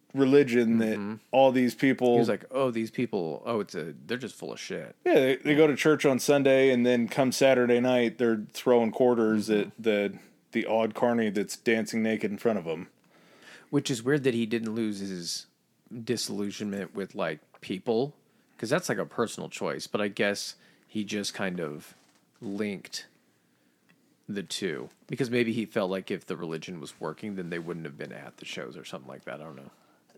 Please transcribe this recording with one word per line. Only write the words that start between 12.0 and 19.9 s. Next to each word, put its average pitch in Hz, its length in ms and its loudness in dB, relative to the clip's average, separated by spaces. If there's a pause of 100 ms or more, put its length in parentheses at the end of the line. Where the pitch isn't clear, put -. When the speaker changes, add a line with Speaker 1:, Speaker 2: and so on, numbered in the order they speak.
Speaker 1:
naked 110 280 -2
in 101 80 -8
front 110 200 0
of 82 80 -8
'em. 82 220 -6 (840)
Speaker 2:
Which 143 200 -2
is 113 120 -4
weird 139 220 0
that 131 100 2
he 117 120 0
didn't 113 280 -4
lose 107 260 -4
his 92 460 -8 (580)
disillusionment 101 880 -6
with, 98 200 -8
like, 82 260 -4 (200)
people 113 540 -2 (440)
'Cause 113 100 -6
that's, 160 200 -2
like, 113 100 -2
a 92 80 -4
personal 95 420 -6
choice, 78 380 -6
but - 140 -4